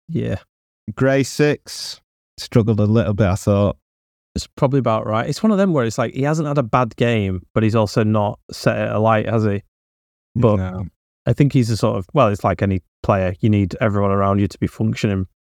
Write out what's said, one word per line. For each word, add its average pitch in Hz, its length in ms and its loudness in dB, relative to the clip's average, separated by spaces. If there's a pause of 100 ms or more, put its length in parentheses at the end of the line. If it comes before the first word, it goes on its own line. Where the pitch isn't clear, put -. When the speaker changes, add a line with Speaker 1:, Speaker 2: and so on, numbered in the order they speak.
Speaker 1:
Yeah. 117 300 -4 (580)
Speaker 2:
Gray, 135 260 2
six. - 800 -4 (360)
Struggled 110 440 0
a 107 40 2
little 104 300 2
bit, 98 140 2
I 95 80 0
thought. 101 400 0 (580)
Speaker 1:
It's - 220 -8
probably 139 240 0
about 113 260 0
right. 110 220 -2
It's 147 120 -6
one 220 120 2
of 190 60 0
them 190 140 2
where 135 120 0
it's 113 140 -4
like, 117 160 -4
he 131 80 -4
hasn't 151 260 -2
had 143 100 -2
a 131 60 2
bad 117 320 0
game, 104 580 0
but 110 80 0
he's 110 140 2
also 110 260 2
not 107 380 0 (100)
set - 260 -2
it 110 140 -4
alight, 107 380 2
has 110 160 0
he? 101 180 -2 (720)
But 113 220 2
Speaker 2:
No. 92 300 -4 (400)
Speaker 1:
I 123 60 2
think 143 200 2
he's 120 180 2
a 110 60 -2
sort 110 220 0
of, 95 140 -8
well, 135 140 4
it's 104 160 0
like 98 180 0
any 98 220 0 (220)
player. 92 340 0
You 120 100 2
need 101 320 2
everyone 101 300 0
around 98 300 0
you 101 80 2
to - 100 -12
be 101 80 -2
functioning 107 640 -2 (160)